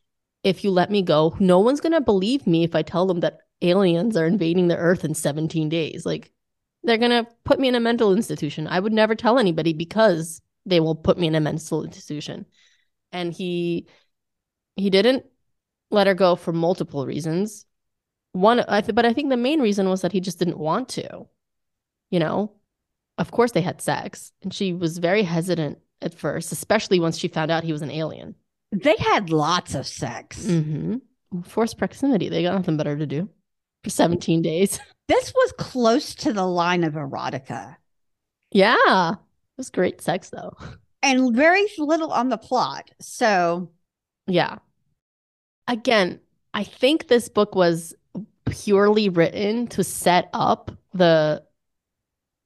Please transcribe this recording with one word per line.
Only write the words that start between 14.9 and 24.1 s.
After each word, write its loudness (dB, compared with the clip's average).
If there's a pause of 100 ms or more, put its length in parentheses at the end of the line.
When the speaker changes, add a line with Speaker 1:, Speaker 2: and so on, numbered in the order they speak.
Speaker 1:
let 4
her 4
go 4
for -4
multiple -2
reasons. -6 (680)
One, 4
I 0
th-, -6
but 2
I 2
think -2
the 0
main 0
reason 2
was 0
that -2
he 0
just -6
didn't -2
want -4
to. -10 (840)
You 0
know, -2 (640)
of -4
course 2
they 0
had -6
sex, -6 (100)